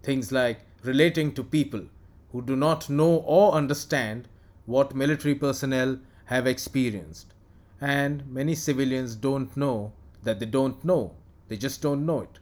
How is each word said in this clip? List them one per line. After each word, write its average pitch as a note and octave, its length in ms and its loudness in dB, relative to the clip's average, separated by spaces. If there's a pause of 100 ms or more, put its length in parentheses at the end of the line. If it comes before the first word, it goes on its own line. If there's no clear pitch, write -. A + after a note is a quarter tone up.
Things C3 280 -2
like B2 300 0 (220)
relating D3+ 500 2
to C3+ 100 -6
people C#3+ 400 -2 (480)
who B2 100 -6
do B2+ 140 -4
not D3+ 340 0
know D#3 260 4 (100)
or F#3+ 260 8
understand C3+ 800 -2 (360)
what C3+ 300 2
military C#3+ 400 0
personnel C3 640 -2 (260)
have B2+ 220 0
experienced. A2+ 880 -2 (480)
And C#3+ 500 -2
many C#3+ 240 -2
civilians C3 600 -2
don't C3+ 420 -2
know A#2 340 -2 (320)
that B2 160 -2
they A#2 60 -4
don't C3 400 0
know. D#3+ 300 0 (340)
They A2 80 -8
just B2 240 -6
don't C#3+ 240 0
know E3 160 0
it. - 200 -14